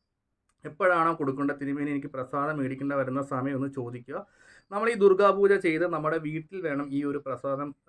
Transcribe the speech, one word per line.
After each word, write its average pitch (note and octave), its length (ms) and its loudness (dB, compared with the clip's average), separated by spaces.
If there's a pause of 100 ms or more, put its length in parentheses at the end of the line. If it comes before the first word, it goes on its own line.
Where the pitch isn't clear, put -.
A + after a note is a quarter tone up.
(640)
എപ്പോഴാണോ E3 500 2
കൊടുക്കേണ്ട, C#3 360 -2
"തിരുമേനി C#3+ 400 -4
എനിക്ക് C#3 160 -4
പ്രസാദം C#3+ 500 -4
മേടിക്കേണ്ട C3+ 360 -4
വരുന്ന C3+ 280 -2
സമയം" C3+ 340 -4
ഒന്ന് C3+ 120 -4
ചോദിക്കുക. B2+ 600 -10 (440)
നമ്മൾ G#3+ 180 0
ഈ A#3+ 40 0
ദുർഗാപൂജ G3 600 6
ചെയ്ത് F3 340 2
നമ്മുടെ D#3+ 300 -2
വീട്ടിൽ D#3 440 -8
വേണം C#3+ 280 -4
ഈ C#3 140 -2
ഒരു C#3+ 140 -2
പ്രസാദം, C#3 580 -6 (140)